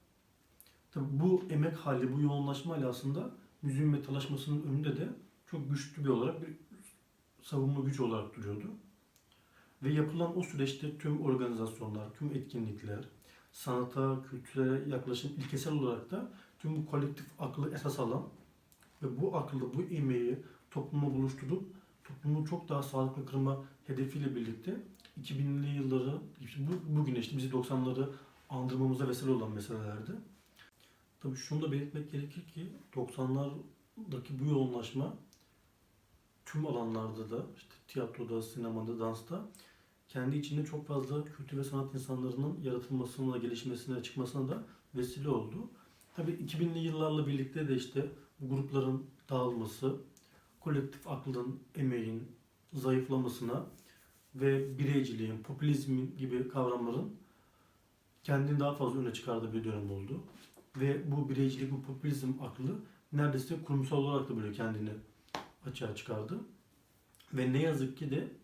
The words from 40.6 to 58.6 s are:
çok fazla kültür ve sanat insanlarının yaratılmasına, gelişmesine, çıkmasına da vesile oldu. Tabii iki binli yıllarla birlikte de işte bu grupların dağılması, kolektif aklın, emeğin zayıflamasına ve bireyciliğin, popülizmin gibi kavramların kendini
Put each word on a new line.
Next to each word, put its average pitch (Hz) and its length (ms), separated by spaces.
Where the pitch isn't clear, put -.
çok - 220
fazla 143 380
kültür 139 340
ve 135 60
sanat 135 300
insanlarının 131 680
yaratılmasına, 127 760
gelişmesine, 120 640
çıkmasına 131 460
da 220 140
vesile 131 340
oldu. 117 420
Tabii 165 180
iki - 280
binli 165 180
yıllarla 156 480
birlikte 139 420
de 131 80
işte 139 360
bu 135 80
grupların 135 580
dağılması, 123 680
kolektif 139 480
aklın, 127 520
emeğin 117 540
zayıflamasına 127 960
ve 135 440
bireyciliğin, 117 640
popülizmin 135 760
gibi 127 320
kavramların 123 680
kendini 143 380